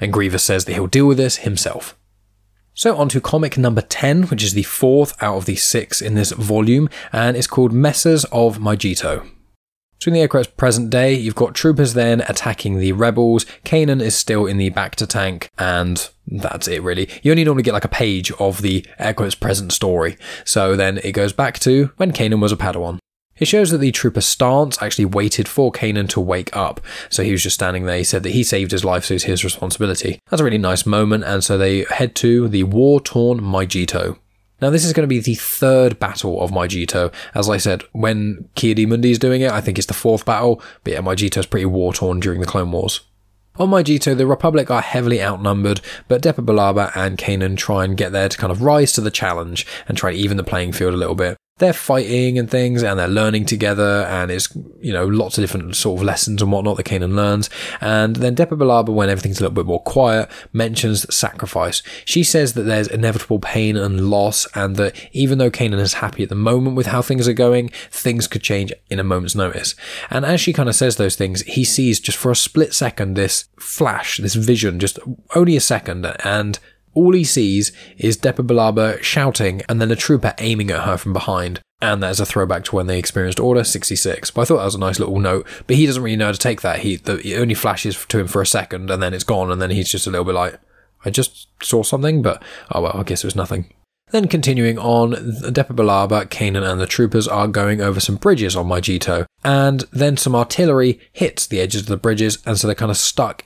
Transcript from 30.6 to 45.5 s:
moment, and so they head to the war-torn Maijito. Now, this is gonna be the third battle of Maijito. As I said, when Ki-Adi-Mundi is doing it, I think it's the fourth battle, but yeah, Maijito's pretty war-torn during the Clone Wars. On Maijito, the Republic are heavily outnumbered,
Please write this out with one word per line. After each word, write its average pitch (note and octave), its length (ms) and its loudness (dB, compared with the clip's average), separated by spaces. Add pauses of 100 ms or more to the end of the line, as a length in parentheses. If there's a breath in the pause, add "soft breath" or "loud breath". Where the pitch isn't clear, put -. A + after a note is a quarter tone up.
moment, G#2+ 380 2
and F#2+ 200 -2
so G2 140 0
they F#2+ 320 2
head B2 260 -2
to A#2+ 320 4
the G2+ 180 2
war-torn B2 760 4
Maijito. F#2 800 -2 (420)
Now, C3+ 80 2
this D#3+ 160 2
is E3 80 0
gonna D3+ 140 2
be B2+ 120 2
the A2+ 140 0
third B2+ 640 2
battle F#2+ 420 -4
of F2+ 120 -2
Maijito. F2+ 600 -2 (220 loud breath)
As G2+ 160 0
I G#2 80 2
said, F#2+ 240 -2 (120)
when G#2+ 600 -2
Ki-Adi-Mundi A2+ 560 2
is A#2 80 4
doing B2+ 240 2
it, C3 80 2
I G#2+ 100 -2
think G2+ 200 -2
it's - 80 -4
the - 80 -4
fourth A2+ 280 2
battle, A2+ 380 2 (220 loud breath)
but - 100 -4
yeah, - 60 -4
Maijito's F#2+ 480 -2
pretty F#2+ 180 -2
war-torn F#2 540 0
during F2+ 220 -2
the F2+ 40 -2
Clone F2+ 260 -2
Wars. F#2 280 -2 (560)
On F#3 160 0
Maijito, D3+ 440 2
the C3 120 2
Republic D3 420 2
are A#2+ 120 2
heavily A#2+ 380 0
outnumbered, G2+ 600 0 (260 loud breath)